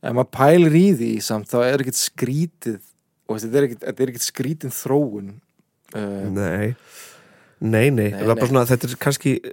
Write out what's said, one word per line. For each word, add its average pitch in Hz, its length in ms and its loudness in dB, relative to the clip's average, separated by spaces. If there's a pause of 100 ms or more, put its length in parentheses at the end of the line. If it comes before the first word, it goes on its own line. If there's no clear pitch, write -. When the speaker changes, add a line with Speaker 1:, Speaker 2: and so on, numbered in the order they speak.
Speaker 1:
Ef 117 140 -4
maður 123 180 0
pælir 156 400 6
í 180 120 8 (120)
því 117 120 -2 (120)
samt, 107 300 -6
þá 123 60 0 (100)
er 135 160 0
ekkert 127 160 -4
skrítið, 131 800 -4 (480)
og 110 80 -6
veist, 110 100 -10
þetta 127 140 0
er 139 80 2
ekkert, 117 180 -10
þetta 110 160 -4
er 131 80 -2
ekkert 123 160 -8
skrítin 139 480 -6
þróun. 123 540 -2 (680)
Eh, 101 300 -6 (100)
Speaker 2:
Nei. 98 380 -2 (880)
Nei, 110 300 2
nei. - 20 -
Speaker 1:
Nei, 107 180 0
Speaker 2:
Það 98 140 -6
er 113 80 4
bara 113 80 0
Speaker 1:
nei. 127 100 0
Speaker 2:
svona, 131 220 4
þetta 120 180 -2
er - 140 -12
kannski 139 320 0 (160)